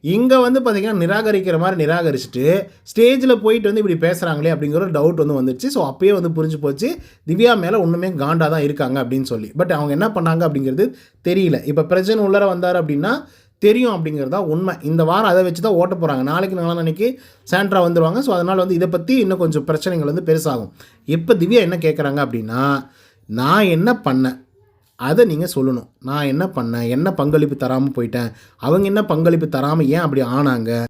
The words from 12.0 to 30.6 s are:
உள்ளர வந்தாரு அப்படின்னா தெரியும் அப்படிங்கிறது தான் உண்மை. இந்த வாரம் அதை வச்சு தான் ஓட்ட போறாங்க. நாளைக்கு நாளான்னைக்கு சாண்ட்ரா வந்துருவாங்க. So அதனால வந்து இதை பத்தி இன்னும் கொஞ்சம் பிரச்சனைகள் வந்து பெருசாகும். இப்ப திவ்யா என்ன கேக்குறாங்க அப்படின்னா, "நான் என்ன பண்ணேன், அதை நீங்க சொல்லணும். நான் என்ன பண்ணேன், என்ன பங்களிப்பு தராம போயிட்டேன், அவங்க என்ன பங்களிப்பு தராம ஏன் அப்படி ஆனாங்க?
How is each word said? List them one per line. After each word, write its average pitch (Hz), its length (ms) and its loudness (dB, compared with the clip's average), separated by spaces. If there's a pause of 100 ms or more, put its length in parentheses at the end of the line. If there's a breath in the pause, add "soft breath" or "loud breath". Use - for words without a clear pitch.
உள்ளர 202 400 2
வந்தாரு 180 220 0
அப்படின்னா 160 360 -2 (460 soft breath)
தெரியும் 226 340 4
அப்படிங்கிறது 151 340 -4
தான் 185 180 -4
உண்மை. 170 360 -2
இந்த 160 220 0
வாரம் 190 260 2
அதை 180 140 4
வச்சு 170 180 -2
தான் 214 120 0
ஓட்ட 180 220 2
போறாங்க. 147 280 -2
நாளைக்கு 185 340 -2
நாளான்னைக்கு 170 600 -2 (340 loud breath)
சாண்ட்ரா 190 300 0
வந்துருவாங்க. 170 380 2
So 277 140 0
அதனால 180 260 0
வந்து 180 160 0
இதை 170 120 2
பத்தி 170 280 0
இன்னும் 190 220 0
கொஞ்சம் 160 260 0
பிரச்சனைகள் 156 500 -2
வந்து 165 200 0
பெருசாகும். 139 380 -2 (340 soft breath)
இப்ப 165 280 0
திவ்யா 190 260 4
என்ன 180 180 0
கேக்குறாங்க 147 420 0
அப்படின்னா, 117 420 -4 (680 soft breath)
"நான் 139 340 2
என்ன 190 400 2
பண்ணேன், 131 420 -2 (500)
அதை 156 300 2
நீங்க 151 300 -4
சொல்லணும். 131 320 -2 (120)
நான் 139 260 -6
என்ன 143 200 -2
பண்ணேன், 117 440 -4
என்ன 156 240 0
பங்களிப்பு 147 420 0
தராம 131 400 -2
போயிட்டேன், 117 360 -4 (260 soft breath)
அவங்க 175 280 0
என்ன 202 200 0
பங்களிப்பு 165 400 2
தராம 151 360 0
ஏன் 151 180 2
அப்படி 139 220 0
ஆனாங்க? 120 680 -2